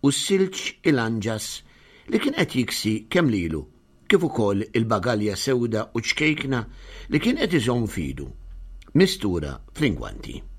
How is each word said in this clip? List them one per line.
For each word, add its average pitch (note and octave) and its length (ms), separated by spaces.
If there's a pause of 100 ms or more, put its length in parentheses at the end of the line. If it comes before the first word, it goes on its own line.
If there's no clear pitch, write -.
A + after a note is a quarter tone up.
u C#3+ 40
s-silġ F#3+ 520 (280)
il-anġas A2+ 580 (600)
li A3 120
kien D4 160
qed - 200
jiksi A2 360 (160)
kemm E3+ 240
lilu, D#2+ 300 (420)
kif F3 200
ukoll G#2 400
il-bagalja G#2+ 720
sewda A#2+ 560
u A#2 80
ċkejkna C#3+ 600 (480)
li D3+ 120
kien B3 200
qed F3+ 160
iżomm A#2+ 320
fidu, C#2 360 (720)
mistura F#2 560 (200)
fl-ingwanti. B1+ 680 (200)